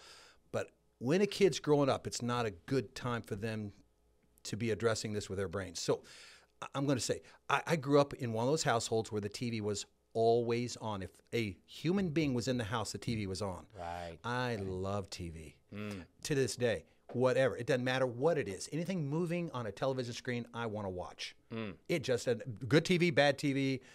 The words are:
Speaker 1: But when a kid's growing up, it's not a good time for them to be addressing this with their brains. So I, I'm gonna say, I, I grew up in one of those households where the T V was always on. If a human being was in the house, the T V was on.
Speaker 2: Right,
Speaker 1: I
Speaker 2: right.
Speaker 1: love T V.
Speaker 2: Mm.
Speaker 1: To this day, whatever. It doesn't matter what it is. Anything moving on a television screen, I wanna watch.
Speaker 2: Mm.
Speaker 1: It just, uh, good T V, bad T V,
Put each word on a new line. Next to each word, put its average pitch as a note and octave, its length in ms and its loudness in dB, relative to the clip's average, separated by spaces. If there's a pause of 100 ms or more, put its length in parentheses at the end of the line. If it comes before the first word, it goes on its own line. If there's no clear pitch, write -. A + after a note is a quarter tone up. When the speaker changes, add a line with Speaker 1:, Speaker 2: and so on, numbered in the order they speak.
(520)
Speaker 1:
But G#2 180 -4 (300)
when D3+ 220 2
a A#3 60 4
kid's F#3 320 4
growing C#3+ 300 4
up, A2 180 0
it's - 140 -6
not A#2+ 240 0
a G#2+ 60 -2
good A#2 440 -2
time A#2+ 260 -2
for A2 140 -8
them G#2+ 360 -4 (720)
to - 140 -4
be A2+ 140 0
addressing A2 420 0
this G#2 160 -4
with F#2+ 80 -4
their G2 100 -2
brains. F2 340 -6
So - 220 0 (580)
I, - 140 -8
I'm C#3 120 0
gonna C3 120 2
say, - 220 -2 (280)
I, C#3 180 2
I F#3 80 2
grew C#3+ 240 4
up C#3 140 4
in A#2 200 -4
one A2 120 0
of C3+ 60 2
those D#3 120 2
households A2+ 480 2
where G#2+ 100 -2
the G#2 80 -4
T A#2+ 200 -4
V A2+ 120 -2
was G#2 240 -2 (280)
always A#2 640 4
on. G#2 260 -4
If F2+ 80 -8 (220)
a G#2+ 220 0 (120)
human F#3 420 0
being C#3+ 240 2
was A#2+ 140 0
in B2+ 100 0
the A#2+ 80 -2
house, G#2+ 280 -2
the G2+ 40 -8
T A#2 180 -2
V G#2 120 -2
was F#2+ 140 -4
on. F2+ 240 -4 (120)
Speaker 2:
Right, E2+ 460 -8
Speaker 1:
I B2 320 -2
Speaker 2:
right. G2 100 -4
Speaker 1:
love F#2+ 440 -2
T F2 200 -8
V. D#2+ 260 -14 (180)
Speaker 2:
Mm. G#2 300 -8 (200)
Speaker 1:
To D#3 120 -4
this C3 200 0
day, A2+ 280 0 (300)
whatever. B2+ 420 4
It A#2 120 -6
doesn't B2 160 2
matter B2+ 240 2
what C#3 320 2
it G2+ 100 -2
is. F2+ 240 -8
Anything E3 340 -2
moving E3+ 440 -2
on A#2+ 160 -4
a G2 40 -4
television B2+ 420 -2
screen, A#2+ 400 -4
I A#2 120 -4
wanna G#2 240 -4
watch. - 460 -8 (180)
Speaker 2:
Mm. G#2+ 220 -6 (120)
Speaker 1:
It E3 160 0
just, B2 240 0
uh, A#2+ 80 2 (320)
good D#3 180 8
T F#3 120 4
V, E3+ 140 6
bad C#3+ 260 6
T C#3+ 160 0
V, C3+ 280 0 (140)